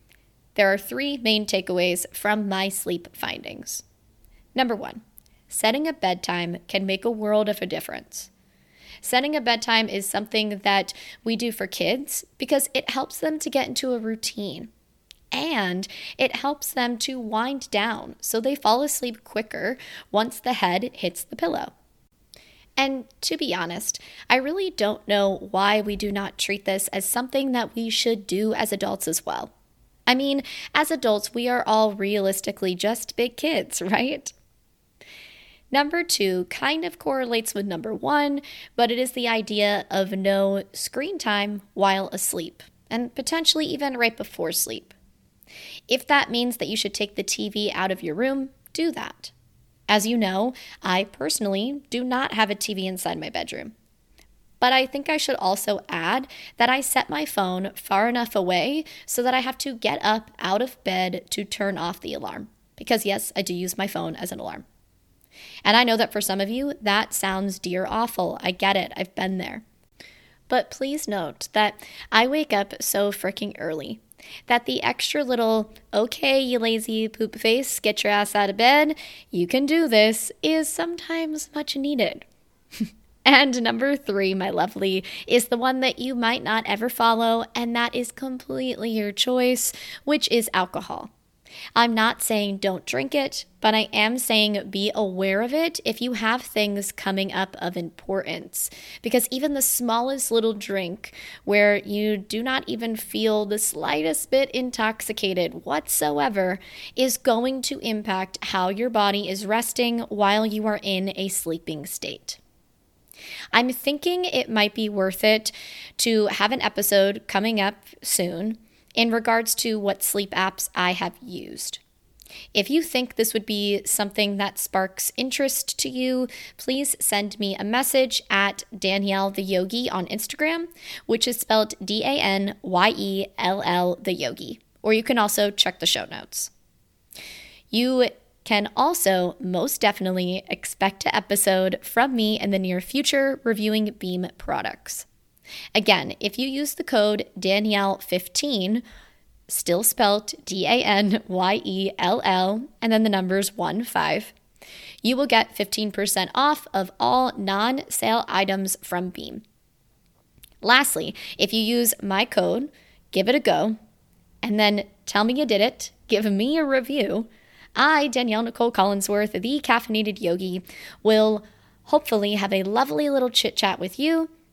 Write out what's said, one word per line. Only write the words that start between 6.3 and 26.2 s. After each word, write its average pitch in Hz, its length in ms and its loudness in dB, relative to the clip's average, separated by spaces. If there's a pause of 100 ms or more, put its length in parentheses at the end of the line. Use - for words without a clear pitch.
can 190 200 -2
make 190 180 -2
a 233 60 0
world 214 380 0
of 208 120 -4
a 226 60 -4
difference. - 640 -10 (680)
Setting 277 340 0
a 302 60 0
bedtime 226 480 2
is 196 200 -4
something 208 540 -2
that 196 300 2 (320)
we 226 120 0
do 226 160 -2
for 196 140 -6
kids 208 580 -2 (140)
because 269 360 2
it 269 160 -2
helps - 280 -4
them 311 200 -2
to 302 120 -6
get 262 180 0
into 254 240 -4
a 240 60 0
routine. 220 680 -6 (640)
And 220 540 -2 (320)
it 262 180 2
helps 285 360 -4
them 240 260 -2
to 262 220 -4
wind 233 500 -4
down 214 500 -2
so - 200 -2
they 269 140 0
fall 247 280 4
asleep 247 400 -4
quicker 220 560 -4 (320)
once 220 300 0
the 247 140 0
head 190 380 2
hits - 300 -6
the - 140 -14
pillow. - 360 -2 (1040)
And 269 280 0 (160)
to - 160 -2
be 269 180 -2
honest, 175 460 -4 (280)
I 247 80 6
really 330 340 -2
don't - 360 -2
know 202 440 2
why 202 300 4
we 208 160 -2
do 202 140 -4
not 202 280 -4